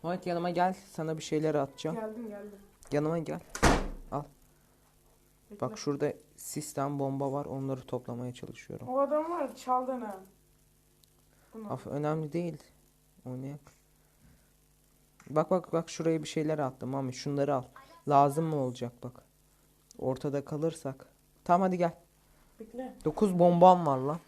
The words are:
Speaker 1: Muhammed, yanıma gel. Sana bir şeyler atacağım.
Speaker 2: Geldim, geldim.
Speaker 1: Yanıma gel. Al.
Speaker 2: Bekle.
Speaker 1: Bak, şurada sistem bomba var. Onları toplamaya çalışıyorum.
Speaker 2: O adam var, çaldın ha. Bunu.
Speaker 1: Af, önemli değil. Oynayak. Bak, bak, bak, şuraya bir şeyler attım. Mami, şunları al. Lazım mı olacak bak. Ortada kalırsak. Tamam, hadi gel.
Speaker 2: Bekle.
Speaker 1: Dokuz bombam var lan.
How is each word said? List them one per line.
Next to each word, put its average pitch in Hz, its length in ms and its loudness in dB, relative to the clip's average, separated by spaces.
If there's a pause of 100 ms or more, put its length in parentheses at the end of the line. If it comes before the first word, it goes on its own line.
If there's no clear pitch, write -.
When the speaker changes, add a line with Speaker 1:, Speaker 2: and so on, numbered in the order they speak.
Speaker 1:
Muhammed, 180 240 -4
yanıma 175 240 0
gel. 180 240 2 (160)
Sana 160 280 -4
bir - 40 -10
şeyler 156 320 0
atacağım. 147 420 -2
Speaker 2:
Geldim, 220 320 -8
geldim. 208 300 -14 (340)
Speaker 1:
Yanıma 151 260 2
gel. 151 220 -6 (720)
Al. 143 100 -4 (1300)
Speaker 2:
Bekle. 208 100 -14
Speaker 1:
Bak, - 180 -4
şurada 143 340 -2 (240)
sistem 143 640 -6
bomba 135 340 -2
var. 143 140 -4
Onları 135 340 -4
toplamaya 123 540 -8
çalışıyorum. - 540 -14
Speaker 2:
O 254 100 0
adam 302 320 2
var, 285 260 -4
çaldın 254 440 -2
ha. 202 200 -10 (1300)
Bunu. 220 180 -8
Speaker 1:
Af, 131 140 -8
önemli 151 460 -2
değil. 165 300 -4 (600)
Oynayak. 135 480 -10 (1600)
Bak, 156 200 2
bak, 180 220 2
bak, 165 180 -2
şuraya 160 320 0
bir 156 60 -10
şeyler 156 300 0
attım. 131 300 -4
Mami, 135 240 -4
şunları 143 420 0
al. 123 100 -2 (440)
Lazım 143 360 6
mı 156 120 -2
olacak 127 360 -4 (100)
bak. 123 200 -12 (760)
Ortada 139 460 -2
kalırsak. 151 640 -4 (380)
Tamam, 175 180 6
hadi 185 160 2
gel. 170 160 2 (680)
Speaker 2:
Bekle. 247 440 -12
Speaker 1:
Dokuz 180 340 2
bombam 175 480 10
var 135 120 4
lan. 143 300 -2